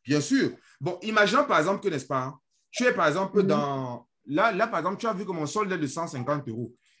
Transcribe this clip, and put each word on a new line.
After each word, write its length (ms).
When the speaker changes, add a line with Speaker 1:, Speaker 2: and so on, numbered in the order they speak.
Speaker 1:
Bien 160
sûr. 320
Bon, 220
imaginons 420
par 140
exemple 220
que, 60
n'est-ce 200
pas, 180
hein, 140
tu 120
es 100
par 140
exemple 360
Speaker 2:
Mhm. 40
Speaker 1:
dans, 640
là, 260
là, 160
par 120
exemple, 180
tu 100
as 60
vu 120
que 60
mon 140
solde 260
est 60
de 100
cent 180
cinquante 440
euros. 260